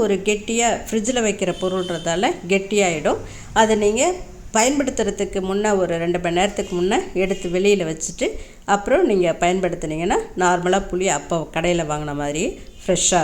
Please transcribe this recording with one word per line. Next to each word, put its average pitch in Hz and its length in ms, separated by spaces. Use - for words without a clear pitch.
ஒரு 202 160
கெட்டியா, 226 400
ஃப்ரிட்ஜில் 226 400
வைக்கிற 190 340
பொருள்ன்றதால 180 720
கெட்டியாயிடும். 196 720
அதை 220 240
நீங்க 220 180
பயன்படுத்துறதுக்கு 220 840
முன்ன, 208 220
ஒரு 170 100
ரெண்டு 170 220
மணி 170 160
நேரத்துக்கு 202 400
முன்ன 208 200
எடுத்து 185 320
வெளியில 190 360
வச்சுட்டு 170 380
அப்புறம் 277 380
நீங்க 175 320
பயன்படுத்துனீங்கன்னா, 175 720
நார்மலா 180 380
புளி 185 180
அப்போ 170 200
கடையில 170 360
வாங்கின 147 280
மாதிரியே 156 300
ஃப்ரெஷ்ஷா 180 400